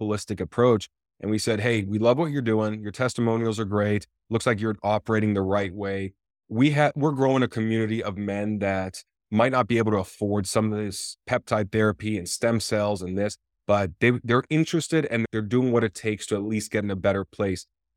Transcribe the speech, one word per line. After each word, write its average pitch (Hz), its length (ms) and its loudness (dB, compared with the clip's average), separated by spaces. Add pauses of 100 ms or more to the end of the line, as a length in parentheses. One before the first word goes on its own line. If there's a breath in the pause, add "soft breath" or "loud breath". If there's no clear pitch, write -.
holistic 104 400 -4
approach. 113 480 2 (320)
And 101 100 -6
we 107 80 0
said, - 220 0
"Hey, 113 240 0
we 101 140 -4
love 117 180 4
what 160 140 -2
you're 143 100 -2
doing. 110 400 0
Your 104 120 -10
testimonials 113 680 0
are 110 60 -2
great. 104 400 0 (240)
Looks 113 160 0
like 117 120 2
you're 110 240 -2
operating 107 520 2
the 98 80 2
right 95 320 -2
way." 98 400 -6 (340)
We 127 220 4
ha-, 147 260 2
we're 147 160 0
growing 135 300 2
a 120 60 2
community 110 540 -2
of 101 140 -6
men 104 440 -4
that 95 440 -4 (260)
might 117 220 2
not 123 160 2
be 117 80 2
able 110 160 2
to 104 60 2
afford 101 480 -2
some 110 260 0
of 104 60 -4
this 104 400 -8 (100)
peptide 110 440 -2
therapy 107 440 0
and 87 100 -6
stem 117 320 0
cells 104 440 -2
and 92 160 -4
this, 101 180 -2 (300)
but 101 320 2
they, 120 140 4 (100)
they're 120 260 2
interested 160 580 2
and 113 260 -2
they're 110 100 -2
doing 123 300 2
what 117 100 4
it 110 100 0
takes 107 340 -4
to 107 100 -2
at 98 80 -4
least 107 260 -4
get 104 140 -2
in 101 60 -2
a 95 60 -2
better 98 280 0
place. 95 420 -4 (300)